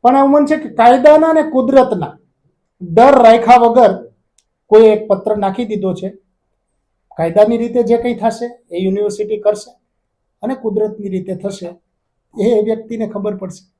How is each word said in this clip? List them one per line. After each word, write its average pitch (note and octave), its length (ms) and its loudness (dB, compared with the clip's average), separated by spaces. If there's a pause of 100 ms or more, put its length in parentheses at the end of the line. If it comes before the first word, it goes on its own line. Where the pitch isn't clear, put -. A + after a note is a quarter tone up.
પણ C4 160 2
એવું C#4 140 2
મન D4 140 2
છે D4+ 120 -2
કે - 120 -12
કાયદાના C4 580 4
અને D#4+ 160 0
કુદરતના B3+ 760 0 (640)
ડર A3+ 420 4
રાખ્યા A#3 340 6
વગર A3+ 540 2 (560)
કોઈ A3 160 6
એક G#3+ 240 2
પત્ર G#3 300 -4
નાખી G3+ 280 -6
દીધો F#3+ 280 -6
છે. F#3 160 -10 (1080)
કાયદાની G#3 400 0
રીતે A#3 260 -4
જે A3+ 140 0
કંઈ A#3+ 180 -4
થશે A3+ 300 -6 (260)
એ F3 60 -8
યુનિવર્સિટી G#3 600 -4
કરશે G#3 340 -4 (720)
અને B3+ 120 -8
કુદરતની G#3+ 540 -8
રીતે F#3 260 -10
થશે F#3 340 -12 (720)
એ G#3+ 200 0
વ્યક્તિને A3 460 -8
ખબર G3+ 300 -8
પડશે. F#3 260 -16 (160)